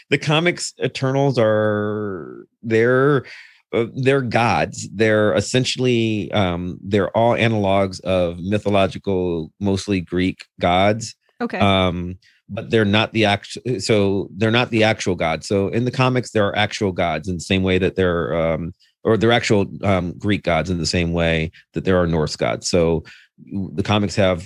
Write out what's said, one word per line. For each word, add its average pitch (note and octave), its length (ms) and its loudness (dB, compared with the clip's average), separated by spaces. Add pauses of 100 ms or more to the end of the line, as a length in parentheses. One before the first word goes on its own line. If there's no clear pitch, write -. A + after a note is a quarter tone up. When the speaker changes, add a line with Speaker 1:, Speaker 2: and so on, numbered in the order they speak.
(100)
Speaker 1:
The A#2 80 2
comics D#3+ 560 -2 (100)
Eternals C3+ 540 0
are, G#2 1080 -2 (160)
they're, B2+ 640 4 (480)
uh, A#2 140 0 (100)
they're C3+ 240 2
gods. G#2+ 760 0
They're G#2+ 400 4
essentially, A2+ 1000 0
um, F2+ 500 -2
they're G2 340 0
all A#2 200 4
analogs G2 640 0
of F2+ 360 0
mythological, F#2 1120 0 (100)
mostly G2 420 0
Greek F2+ 420 -2 (160)
gods. G2 540 0 (260)
Speaker 2:
Okay. A3+ 180 -6
Speaker 1:
Um, F2+ 600 0 (300)
but G2+ 220 -10
they're A2 140 4
not G#2 280 0
the A2 120 2
act-, G2+ 320 -2 (220)
so G2+ 580 0
they're A2 140 2
not A#2+ 180 2
the A2 160 2
actual G#2+ 300 0
gods. E2 320 -4
So G2 220 0
in A#2 180 -2
the B2 40 -2
comics, B2+ 420 0
there G#2 140 2
are - 100 -2
actual G#2 360 -2
gods E2+ 340 -2
in F2+ 100 -4
the D#2+ 40 -6
same F#2+ 220 0
way F#2 160 2
that F2+ 180 -2
there F2+ 180 2 (200)
are, E2 200 0
um, E2 180 -6 (320)
or A2 120 2
they're A2+ 160 4
actual, G#2+ 340 2 (160)
um, F2+ 360 0
Greek G2+ 240 -2
gods D#2+ 260 0
in F2+ 80 -2
the E2 80 -2
same E2+ 300 0
way E2 360 0 (220)
that D#2 140 -6
there F#2 120 4
are F2 80 2
Norse D#2+ 300 0
gods. A1+ 320 -4
So E2 360 2 (460)
w-, F#2+ 240 -6
the G2 80 -2
comics G#2 340 -2
have F#2 300 2